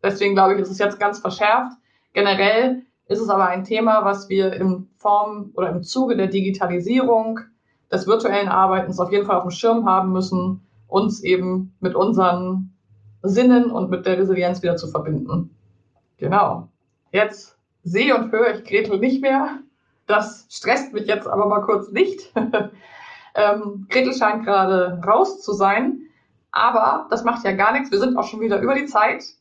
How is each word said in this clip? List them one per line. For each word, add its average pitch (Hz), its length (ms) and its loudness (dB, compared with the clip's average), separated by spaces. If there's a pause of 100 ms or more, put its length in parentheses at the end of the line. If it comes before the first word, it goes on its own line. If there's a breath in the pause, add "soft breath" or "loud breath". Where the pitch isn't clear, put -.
Deswegen 196 320 0
glaube 190 200 6
ich, 196 60 0
ist 185 100 -4
es - 80 -10
jetzt 202 220 -2
ganz 208 180 -2
verschärft. 220 580 0 (380)
Generell 214 680 2 (260)
ist 226 120 -2
es 214 80 -4
aber 196 200 2
ein 185 160 -2
Thema, 220 420 2
was 196 240 -4
wir 190 240 0
in 185 420 -2
Form 208 580 0
oder 180 140 -2
im 180 140 -4
Zuge 254 340 -2
der 190 120 0
Digitalisierung, 208 1120 0 (500)
des 185 160 -4
virtuellen 202 420 0
Arbeitens 185 500 2
auf 180 140 -2
jeden 202 140 0
Fall 196 100 2
auf 180 60 0
dem 180 80 -6
Schirm 226 360 0
haben 190 260 2
müssen, 185 500 -2 (260 soft breath)
uns 220 340 -2
eben 185 580 -2
mit 180 140 -2
unseren 185 760 0 (500)
Sinnen 240 480 4
und 180 200 -4
mit 185 160 -4
der 185 100 2
Resilienz 180 460 0
wieder 170 140 0
zu 165 120 -10
verbinden. 156 680 -4 (640)
Genau. 175 520 0 (440)
Jetzt - 460 -2 (260)
sehe 240 320 2
und 226 160 -2
höre 220 220 2
ich - 100 -12
Gretel 208 340 0
nicht 262 220 0
mehr. 277 380 0 (480)
Das - 440 -2
stresst 254 440 -4
mich 208 120 -4
jetzt 208 220 -2
aber 208 180 0
mal 202 140 0
kurz 208 320 -2
nicht. 381 440 -2
<laughs> 226 60 0 (920 loud breath)
Ähm, 208 540 0
Gretel 254 240 2
scheint 214 320 0
gerade 190 640 2
raus 359 340 2
zu 208 140 -6
sein, 196 480 0 (480 loud breath)
aber 220 580 2
das 233 160 -4
macht 240 220 -2
ja 190 60 0
gar 196 200 2
nichts. 277 180 -2
Wir 202 80 2
sind 247 200 2
auch - 60 -2
schon 220 160 -10
wieder 202 200 0
über 262 140 0
die 285 100 -2
Zeit. 240 400 0 (160)